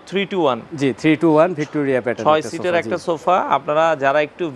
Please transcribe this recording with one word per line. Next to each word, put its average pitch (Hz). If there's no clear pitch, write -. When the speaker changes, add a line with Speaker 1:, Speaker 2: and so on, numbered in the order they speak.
Speaker 1:
থ্রি 190
to 196
ওয়ান? 131
Speaker 2:
জি, 135
থ্রি 156
to 170
ওয়ান 160
ভিক্টোরিয়া 143
প্যাটার্ন 113
Speaker 1:
ছয় 156
Speaker 2:
একটা 120
Speaker 1:
সিটের 170
Speaker 2:
সোফা, 175
Speaker 1:
একটা 190
Speaker 2:
জি। -
Speaker 1:
সোফা। 175
আপনারা 160
যারা 139
একটু 156